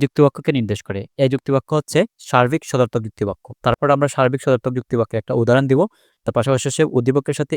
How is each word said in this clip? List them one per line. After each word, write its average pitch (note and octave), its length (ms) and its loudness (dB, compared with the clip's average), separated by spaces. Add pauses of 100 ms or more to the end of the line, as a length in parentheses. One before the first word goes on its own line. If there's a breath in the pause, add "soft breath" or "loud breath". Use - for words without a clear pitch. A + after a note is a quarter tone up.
যুক্তিবাক্যকে C#3+ 560 0
নির্দেশ G#2 280 -4
করে। G2 140 -8 (220)
এ C3+ 100 4
যুক্তিবাক্য C3+ 460 -2
হচ্ছে - 200 -2 (300)
সার্বিক B2+ 420 2
সদর্থক B2 360 0
যুক্তিবাক্য। G2+ 400 -8 (180)
তারপর B2+ 300 0
আমরা C#3 200 0
সার্বিক C3 320 0
সদর্থক B2+ 320 0
যুক্তিবাক্যের A#2 440 -4
একটা - 180 -8
উদাহরণ A#2+ 300 2
দিব। C3+ 100 4 (440)
তার - 120 -4
পাশাপাশি C3 400 0
সে D#3+ 60 2 (140)
উদ্দীপকের C3 420 0
সাথে D3+ 180 -4